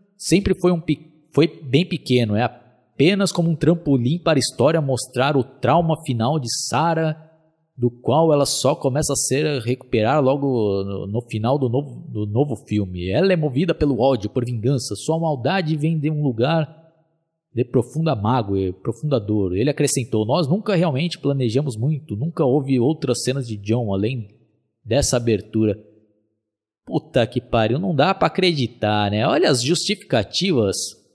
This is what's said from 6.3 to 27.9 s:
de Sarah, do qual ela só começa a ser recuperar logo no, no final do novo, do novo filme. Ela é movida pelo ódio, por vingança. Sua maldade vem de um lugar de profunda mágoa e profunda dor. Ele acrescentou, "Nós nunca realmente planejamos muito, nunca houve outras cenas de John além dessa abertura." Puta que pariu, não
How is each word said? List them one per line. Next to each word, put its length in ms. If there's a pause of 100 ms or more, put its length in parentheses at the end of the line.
de 100 (180)
Sarah, 500 (580)
do 160
qual 400
ela 140
só 300
começa 400
a 20
ser 460
recuperar 600
logo 600
no, 220
no 240
final 280
do 120
novo, 400
do 160
novo 300 (120)
filme. 400
Ela 240
é 40
movida 380
pelo 260
ódio, 280
por 160
vingança. 520
Sua 220
maldade 600
vem 200
de 120
um 120
lugar 720 (600)
de 100
profunda 500
mágoa 460
e 100
profunda 480
dor. 380
Ele 140
acrescentou, 560
"Nós 200
nunca 280
realmente 440
planejamos 600
muito, 380
nunca 280
houve 340
outras 440
cenas 240
de 100
John 380
além 340 (560)
dessa 320
abertura." 640 (1040)
Puta 420
que 140
pariu, 380
não 160